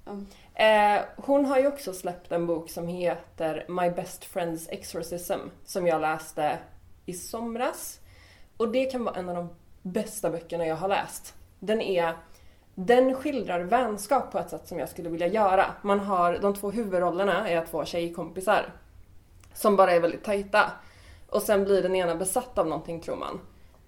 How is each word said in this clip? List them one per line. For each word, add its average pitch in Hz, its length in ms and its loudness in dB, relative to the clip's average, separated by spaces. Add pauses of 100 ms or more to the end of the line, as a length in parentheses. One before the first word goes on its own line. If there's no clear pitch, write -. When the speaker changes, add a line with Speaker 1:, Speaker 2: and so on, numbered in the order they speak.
Speaker 1:
Ja. - 600 -4
Speaker 2:
Eh, 208 360 6 (160)
hon 277 280 4
har 269 140 4
ju 269 80 6
också 277 260 -2
släppt 180 400 -8
en 170 140 0
bok 165 240 -2
som 170 180 -6
heter 170 800 -4
My 175 220 0
Best - 340 -8 (100)
Friend's 170 360 -4
Exorcism, 175 680 -6 (260)
som 180 220 -4
jag 160 140 4
läste 156 580 -2 (480)
i 180 60 -8
somras. 233 880 -6 (560)
Och 226 120 0
det 254 160 2
kan 254 200 -4
vara - 120 -4
en 180 120 -6
av 175 80 -4
de 175 120 -6 (340)
bästa 185 480 -4
böckerna 170 360 -4
jag 160 100 0
har 180 120 -2
läst. - 460 -2 (260)
Den 214 200 0
är, 170 320 0 (640)
den 247 400 6
skildrar 208 460 -2
vänskap 226 720 0
på - 60 -2
ett 180 120 -4
sätt - 180 -12
som 175 100 -8
jag 135 100 -4
skulle 170 200 -10
vilja 165 180 -2
göra. 190 380 4 (180)
Man 202 180 2
har, 180 420 2
de 202 120 2
två 202 160 -6
huvudrollerna 190 760 0
är 165 220 2
två 151 140 -2
tjejkompisar 175 880 -2 (840)
som 208 220 4
bara 190 160 8
är 175 80 6
väldigt 165 240 0
tajta. 202 480 2 (580)
Och 208 120 0
sen 202 220 2
blir 196 180 4
den 185 140 0
ena 175 180 0
besatt 190 440 -2
av 180 80 2
någonting, 160 340 -6
tror - 160 -8
man. 76 240 -10 (480)